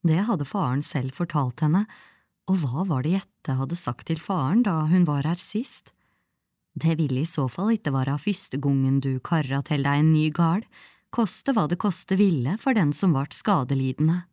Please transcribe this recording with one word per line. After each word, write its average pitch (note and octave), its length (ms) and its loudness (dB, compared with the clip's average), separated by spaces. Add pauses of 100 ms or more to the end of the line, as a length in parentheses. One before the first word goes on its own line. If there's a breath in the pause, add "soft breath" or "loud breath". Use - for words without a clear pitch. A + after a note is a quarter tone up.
Det E3 240 2
hadde D3+ 220 -2
faren C#3+ 340 -2
selv C3 320 -4
fortalt D3 480 -2
henne, F3 220 2 (640 loud breath)
og F#3+ 100 2
hva C#3+ 300 -2
var C3 160 0
det E3+ 80 0
Jette - 420 -4
hadde C3+ 240 -2
sagt - 300 -8
til D#3+ 100 -2
faren F#3 460 0
da E3 240 0
hun F3+ 180 4
var C#3+ 220 0
her F3 100 -2
sist? - 540 -8 (840)
"Det D#3+ 220 0
ville C3+ 240 0
i E3 80 -2
så C#3 220 -2
fall A3 260 0
ikke C#3+ 160 -2
være C3+ 260 0
første - 400 -4
gangen C3+ 400 2
du C3 240 -2
karra C#3+ 400 0
til C#3 220 -2
deg C#3+ 160 2
en D#3+ 100 6
ny D#3 140 4 (100)
gard, F3 300 2 (460 loud breath)
koste - 440 -2
hva E3 120 2
det F3 120 -2
koste F#3+ 400 -2
ville F3 400 2
for B3+ 160 0
den D#3 160 4
som E3 240 2
vart C#3 220 -2
skadelidende." C#3 960 0